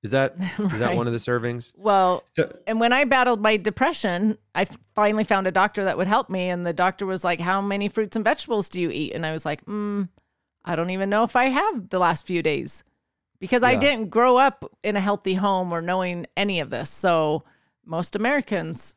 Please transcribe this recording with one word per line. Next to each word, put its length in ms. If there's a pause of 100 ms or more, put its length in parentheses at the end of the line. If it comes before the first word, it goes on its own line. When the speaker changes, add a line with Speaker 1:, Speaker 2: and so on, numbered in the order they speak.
Speaker 1:
Is 80
that, 240
Speaker 2:
<laughs> 40
Speaker 1:
is 380
that 100
Speaker 2:
Right. 80
Speaker 1:
one 120
of 40
the 60
servings? 580
Speaker 2:
Well, 480 (120)
Speaker 1:
So 200 (100)
Speaker 2:
and 140
when 120
I 120
battled 360
my 160
depression, 840 (160)
I 80
f-, 160 (160)
finally 300
found 240
a 40
doctor 320
that 120
would 120
help 220
me. 180
And 180
the 60
doctor 340
was 180
like, 160
"How 200
many 280
fruits 280
and 80
vegetables 440
do 120
you 100
eat?" 240
And 120
I 60
was 120
like, 220
"Mm, 420 (560)
I 120
don't 140
even 180
know 160
if 120
I 100
have 440
the 100
last 260
few 160
days," 400 (560)
because 240
I 100
Speaker 1:
Yeah. 80
Speaker 2:
didn't 300
grow 280
up 260 (180)
in 140
a 40
healthy 340
home 380
or 80
knowing 460 (100)
any 240
of 100
this. 200
So 540 (400)
most 320
Americans 800